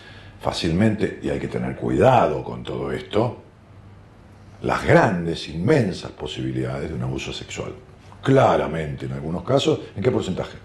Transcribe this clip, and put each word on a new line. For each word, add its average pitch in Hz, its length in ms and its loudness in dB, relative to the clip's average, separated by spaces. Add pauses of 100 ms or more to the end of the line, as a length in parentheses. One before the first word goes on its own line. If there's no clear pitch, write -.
(400)
fácilmente, 98 840 0
y 71 60 -4
hay 71 100 -2
que - 100 -4
tener 62 280 -4
cuidado 78 640 4
con 62 200 -10
todo 64 280 -6
esto, 113 520 -2 (1200)
las 64 200 -2
grandes, 95 680 4
inmensas 101 640 0
posibilidades 65 760 -6
de - 60 -8
un 60 80 -6
abuso 67 300 -4
sexual. - 420 -10 (480)
Claramente, 80 840 2
en 65 60 -8
algunos 78 300 -6
casos, 139 380 2 (160)
¿en 101 60 -4
qué 127 100 2
porcentaje? 92 520 -4